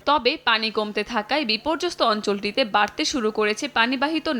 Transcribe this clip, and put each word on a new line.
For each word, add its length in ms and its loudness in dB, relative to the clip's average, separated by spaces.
তবে 260 2
পানি 240 2
কমতে 320 -2
থাকায় 420 -2
বিপর্যস্ত 560 -2
অঞ্চলটিতে 640 0
বাড়তে 400 0
শুরু 260 0
করেছে 360 0
পানিবাহিত 600 0